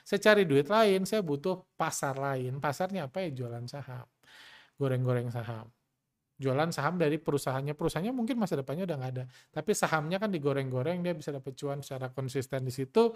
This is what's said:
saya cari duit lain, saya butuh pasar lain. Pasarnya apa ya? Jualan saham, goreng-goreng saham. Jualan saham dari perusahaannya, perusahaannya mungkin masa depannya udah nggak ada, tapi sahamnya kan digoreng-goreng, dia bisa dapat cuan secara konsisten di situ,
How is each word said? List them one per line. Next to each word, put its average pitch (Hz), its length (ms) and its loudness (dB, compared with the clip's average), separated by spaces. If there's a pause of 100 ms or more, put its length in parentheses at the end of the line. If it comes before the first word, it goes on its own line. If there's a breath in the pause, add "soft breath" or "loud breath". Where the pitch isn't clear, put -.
saya 196 160 0
cari 208 240 8
duit 143 240 4
lain, 202 320 6
saya 214 160 0
butuh 175 560 -2
pasar 147 400 -2
lain. 131 480 -2
Pasarnya 165 480 -2
apa 185 160 -4
ya? 127 160 -6
Jualan 120 240 -6
saham, 127 400 -12 (720 loud breath)
goreng-goreng 127 560 2
saham. 113 320 -8 (720)
Jualan 139 320 0
saham 151 240 0
dari 156 240 2
perusahaannya, 143 560 -2
perusahaannya 170 400 -2
mungkin 240 240 0
masa 185 160 2
depannya 147 320 -4
udah 160 160 -2
nggak 131 160 -4
ada, 127 40 -6 (280 soft breath)
tapi 160 240 0
sahamnya 160 400 2
kan 202 160 -2
digoreng-goreng, 139 720 0
dia 180 80 0
bisa 151 240 -6
dapat 139 240 -8
cuan 143 240 -4
secara 131 240 -6
konsisten 131 560 -4
di 131 80 -2
situ, 220 440 2